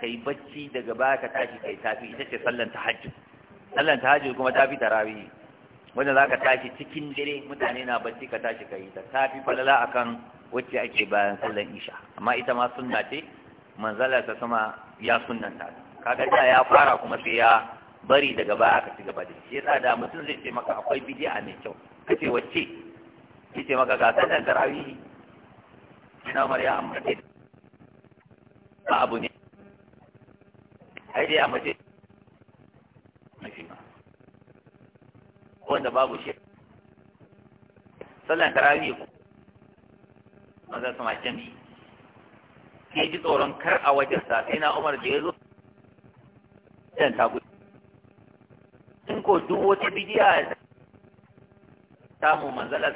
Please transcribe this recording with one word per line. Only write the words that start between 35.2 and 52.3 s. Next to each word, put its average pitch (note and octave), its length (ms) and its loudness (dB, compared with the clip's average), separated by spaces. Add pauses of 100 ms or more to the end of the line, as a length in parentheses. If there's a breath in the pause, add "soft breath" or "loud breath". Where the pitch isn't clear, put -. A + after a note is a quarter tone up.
Wanda C#3 220 -2
babu B2+ 340 2
shi. C#3+ 80 -10 (1900)
Sallan E3 260 2
tarawih D3 440 4
ko. - 80 -14 (1600)
Maza B2 300 -6
su B2 60 -10
ma A2+ 100 -2 (100)
jami'i. - 300 -8 (1400)
Sai D#3+ 220 -2
ji F3 100 -6
tsoron C#3+ 400 2
kar - 240 2
a C#3+ 80 6
wajensa, C3+ 560 0
sai - 80 -2
na D3+ 160 0
Umar C#3+ 240 -2
da - 100 -12
ya C#3+ 140 0
zo. E3 100 -4 (1700)
Sallan C3+ 180 4
ta - 140 4
gudu. - 160 -6 (1600)
In - 140 -4
ko - 180 4
duk F#3+ 220 -2
wata G3 320 4
bidiya G3+ 640 2 (1600)
samu D3+ 320 2